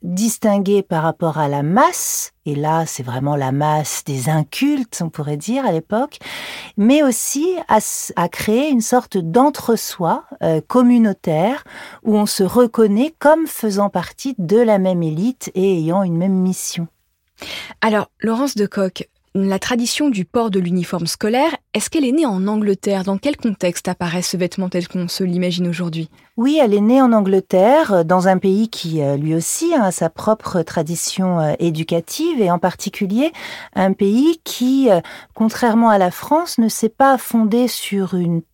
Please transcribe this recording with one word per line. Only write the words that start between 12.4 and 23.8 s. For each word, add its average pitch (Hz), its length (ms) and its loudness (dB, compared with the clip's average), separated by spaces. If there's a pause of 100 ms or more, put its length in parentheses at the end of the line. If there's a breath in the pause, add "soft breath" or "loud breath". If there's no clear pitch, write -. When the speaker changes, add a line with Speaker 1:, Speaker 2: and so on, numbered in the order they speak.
Speaker 1:
reconnaît 226 760 2
comme 311 280 4
faisant 202 440 -2
partie 202 480 -6
de 180 200 0
la 220 200 4
même 185 240 0
élite 175 520 -4
et 185 260 2
ayant 165 220 0
une 170 140 -2
même 185 160 0
mission. 185 560 -2 (920 loud breath)
Speaker 2:
Alors, 214 280 0 (100)
Laurence 233 340 -2
Decoq, 196 520 -4 (300)
la 196 220 0
tradition 247 520 -2
du 190 140 -2
port 226 240 -2
de 196 120 0
l'uniforme 175 480 -2
scolaire, 254 480 0 (160)
est-ce - 180 -6
qu'elle 320 140 0
est 240 80 0
née 320 120 2
en 190 220 0
Angleterre ? 202 560 0
Dans 196 160 -2
quel 294 180 -2
contexte 190 520 -4